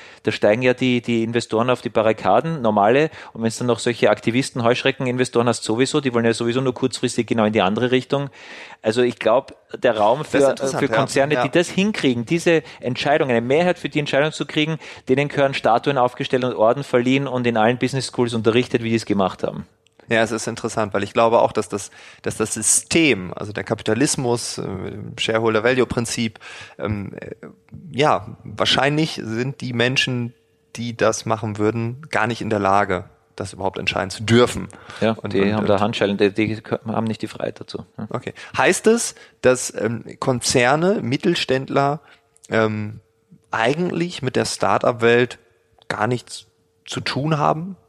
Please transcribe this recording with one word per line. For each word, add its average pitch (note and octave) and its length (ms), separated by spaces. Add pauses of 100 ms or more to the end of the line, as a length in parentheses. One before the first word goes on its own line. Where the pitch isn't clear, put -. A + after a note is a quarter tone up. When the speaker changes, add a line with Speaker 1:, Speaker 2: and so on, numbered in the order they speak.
(240)
Speaker 1:
da A2 100
steigen A2 280
ja B2+ 120
die, B2 280
die A#2 220
Investoren A#2 460
auf B2 100
die - 80
Barrikaden, A2 760
normale. A2+ 500 (200)
Und A2+ 120
wenn's A2+ 160
dann B2+ 80
noch A2+ 120
solche A#2+ 300
Aktivisten, A#2+ 520
Heuschrecken-Investoren B2 840
hast, A#2 160
sowieso, B2+ 380
die B2+ 120
wollen A#2 120
ja A#2 80
sowieso A#2 260
nur C3 140
kurzfristig B2 540
genau A#2 180
in G#2+ 80
die A2 80
andere A2+ 300
Richtung. C3+ 380 (520)
Also A2+ 220
ich B2 160
glaub, A2+ 360 (260)
der A#2+ 140
Raum A2 240
Speaker 2:
Das D3+ 80
ist - 60
Speaker 1:
für, C3+ 180
Speaker 2:
interessant, C3 340
Speaker 1:
für B2 40
Konzerne, B2 460
Speaker 2:
ja. B2 40
Ja. A#2+ 80
Speaker 1:
die - 100
das F3 120
hinkriegen, D3 560
diese E3 360 (200)
Entscheidung, C#3+ 480
eine A#2 100
Mehrheit D#3 400
für - 80
die D3+ 120
Entscheidung D3 340
zu D3+ 120
kriegen, D#3 340 (280)
denen C#3 220
gehören C#3 240
Statuen B2+ 440
aufgestellt B2 460
und B2 120
Orden A#2+ 280
verliehen C3 420
und B2 220
in A#2 80
allen A2+ 220
Business C3 300
Schools A#2+ 260
unterrichtet, A#2 500
wie A2+ 60
die A2+ 60
es G#2+ 100
gemacht G2 380
haben. - 220 (440)
Speaker 2:
Ja, A2+ 140
es A2 80
ist A2 140
interessant, A2+ 480
weil G2+ 100
ich G2+ 100
glaube A#2 260
auch, A#2 140
dass - 160
das, - 200 (320)
dass - 140
das - 180
System, A2 800
also G2+ 200
der F2 100
Kapitalismus, A#2+ 960
äh, - 60 (540)
Shareholder-Value-Prinzip, A2+ 1200 (400)
ähm, G2+ 380
äh, - 120 (600)
ja, A2 520
wahrscheinlich C3 800
sind A#2+ 380
die B2+ 100
Menschen, B2 640 (420)
die A#2 220
das A2 280
machen A2 340
würden, A#2 500
gar A2 180
nicht A2+ 140
in G2+ 80
der G#2+ 100
Lage, G2 460 (320)
das G2 160
überhaupt F#2+ 240
entscheiden F#2+ 320
zu A2+ 140
dürfen. A2+ 440 (320)
Speaker 1:
Ja, A2 120
Speaker 2:
Und, G#2 200
Speaker 1:
die G2 120
Speaker 2:
und, G#2 100
Speaker 1:
haben G#2+ 80
Speaker 2:
und G2+ 80
Speaker 1:
da G2 100
Handschellen, G2+ 380
die, G2+ 160
die G#2+ 280 (260)
haben A2+ 180
nicht A2 160
die G#2+ 60
Freiheit - 340
dazu. - 240 (120)
Ja. A2 120
Speaker 2:
Okay. - 240 (240)
Heißt D#3 300
es, A3+ 280 (260)
dass, B2+ 380
ähm, A2+ 240 (160)
Konzerne, C#3 840
Mittelständler, C#3 1000 (480)
ähm, G#2+ 500 (520)
eigentlich E3+ 680
mit B2+ 140
der A#2 100
Start-up-Welt A#2 920 (500)
gar G#2 200
nichts - 400 (380)
zu - 140
tun D3+ 380
haben D#3 400 (120)